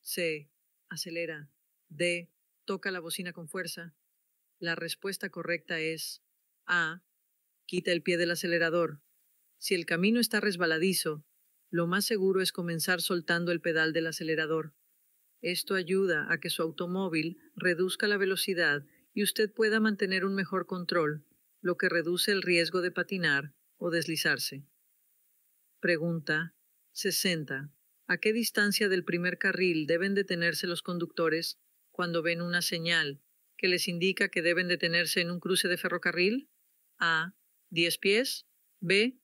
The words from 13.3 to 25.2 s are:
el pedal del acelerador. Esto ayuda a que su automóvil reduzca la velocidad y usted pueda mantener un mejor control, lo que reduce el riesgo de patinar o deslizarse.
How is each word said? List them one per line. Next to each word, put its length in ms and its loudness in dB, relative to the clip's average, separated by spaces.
el 80 -2
pedal 320 2
del 140 0
acelerador. 680 -2
Esto 360 -2
ayuda 540 2
a 120 0
que 80 -8
su 120 -2
automóvil 760 -2
reduzca 540 0
la 80 2
velocidad 680 0
y 100 0
usted 300 0
pueda 260 2
mantener 460 2
un 100 0
mejor 300 0
control, 600 0
lo 160 0
que 100 0
reduce 440 0
el 100 2
riesgo 400 2
de 100 0
patinar 600 0
o 120 -2
deslizarse. 760 -2